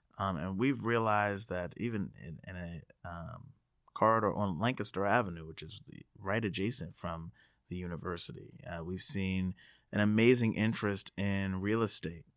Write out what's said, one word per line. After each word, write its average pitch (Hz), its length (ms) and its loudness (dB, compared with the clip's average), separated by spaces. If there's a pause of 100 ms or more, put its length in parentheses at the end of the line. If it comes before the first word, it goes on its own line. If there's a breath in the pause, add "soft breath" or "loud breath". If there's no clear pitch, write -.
(180)
Um, 95 200 0
and 92 200 -2
we've 120 260 0
realized 107 640 2
that 90 260 -4
even 107 360 -2 (140)
in, 80 220 -10
in 92 80 -10
a, 85 520 -10
um, 85 400 -10 (460)
corridor 110 400 4
on 92 260 0
Lancaster 104 460 -2
Avenue, 98 400 2
which 80 160 -14
is - 280 -12
the, - 140 -16 (140)
right 98 260 0
adjacent 95 540 -2
from 82 340 -8 (380 soft breath)
the 90 60 -6
university, 87 800 -6 (120)
uh, 85 180 -8
we've 90 180 -6
seen 95 520 0 (380 soft breath)
an - 80 0
amazing 113 540 6
interest 107 640 0
in 98 420 0
real 104 220 2
estate, 85 420 -2 (140)